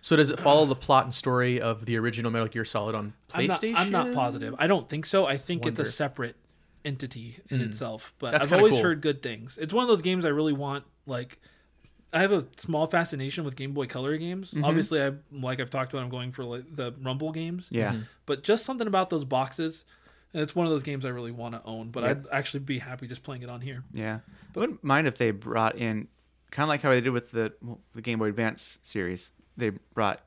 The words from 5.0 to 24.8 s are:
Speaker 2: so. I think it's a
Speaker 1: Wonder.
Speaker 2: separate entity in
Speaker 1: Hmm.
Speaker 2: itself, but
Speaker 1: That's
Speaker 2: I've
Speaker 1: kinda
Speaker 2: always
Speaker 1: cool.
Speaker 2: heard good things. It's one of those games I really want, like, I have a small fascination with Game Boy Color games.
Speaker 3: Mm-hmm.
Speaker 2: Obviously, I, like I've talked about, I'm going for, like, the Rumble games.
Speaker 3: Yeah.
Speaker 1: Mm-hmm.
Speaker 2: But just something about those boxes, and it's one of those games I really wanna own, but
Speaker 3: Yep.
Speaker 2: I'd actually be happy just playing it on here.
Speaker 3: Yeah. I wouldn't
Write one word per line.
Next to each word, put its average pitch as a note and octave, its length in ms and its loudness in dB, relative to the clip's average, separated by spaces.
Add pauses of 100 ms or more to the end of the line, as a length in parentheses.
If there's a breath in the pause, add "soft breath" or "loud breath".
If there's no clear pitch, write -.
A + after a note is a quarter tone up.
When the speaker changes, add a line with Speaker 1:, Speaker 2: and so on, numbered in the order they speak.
Speaker 2:
so. G3 200 4
I C#3 100 0
think E3 300 -4
it's D#3 120 -2
a D#3+ 40 0
Speaker 1:
Wonder. A2 100 0
Speaker 2:
separate C3 440 -4 (480)
entity B2+ 520 -8 (140)
in C3+ 100 0
Speaker 1:
Hmm. A#2 60 0
Speaker 2:
itself, A2 520 -8
but A#2+ 140 -4
Speaker 1:
That's C#3+ 120 6
Speaker 2:
I've C#3+ 60 0
Speaker 1:
kinda F#3 140 8
Speaker 2:
always G#3+ 160 10
Speaker 1:
cool. - 20 4
Speaker 2:
heard E3 200 4
good D3 200 0
things. A#2 360 -8
It's D#3 140 -6
one A#3 120 2
of B3 40 -2
those G#3 140 4
games F#3 220 0
I D#3 60 4
really D3+ 240 2
want, C#3 300 -6 (220)
like, - 320 -8 (760 soft breath)
I D#3+ 80 4
have G3 100 4
a D#3 140 2 (100)
small D#3+ 300 0
fascination D#3 580 -2
with C3+ 100 -6
Game C3+ 200 -8
Boy C#3 120 -2
Color C3+ 300 -4
games. F3+ 360 -8
Speaker 3:
Mm-hmm. D3 120 0
Speaker 2:
Obviously, D#3+ 380 2
I, C#3 100 0 (180)
like B2+ 300 -6
I've B2+ 100 -6
talked C3 220 -4
about, C3+ 100 -4
I'm B2 80 -6
going B2+ 220 -8
for, C3 120 -8
like, A#2+ 200 -8 (100)
the B2 260 -6
Rumble C3+ 320 -4
games. E3 380 -6
Speaker 3:
Yeah. G#2+ 220 0
Speaker 1:
Mm-hmm. A2 100 -4 (240 loud breath)
Speaker 2:
But C#3 160 -2
just A3 220 2
something A#3+ 240 -4
about F#3 200 2
those D#3+ 160 -2
boxes, C#3+ 600 -2 (500 soft breath)
and D#3 80 0
it's D3+ 120 -4
one F3 120 2
of E3 60 2
those D3 100 2
games C3+ 220 -6
I C3 60 -4
really A#2+ 200 -8
wanna A#2 340 -10
own, A2+ 260 -10
but A#2 140 -6
Speaker 3:
Yep. C#3 280 0
Speaker 2:
I'd C#3 40 0
actually C#3 240 -4
be C3+ 200 -4
happy B2+ 260 -12
just A#2+ 160 -14
playing B2+ 200 -10
it A#2+ 60 -14
on B2 120 -12
here. B2+ 320 -10
Speaker 3:
Yeah. A2 260 -4 (360 soft breath)
I - 40 -4
wouldn't B3+ 240 -2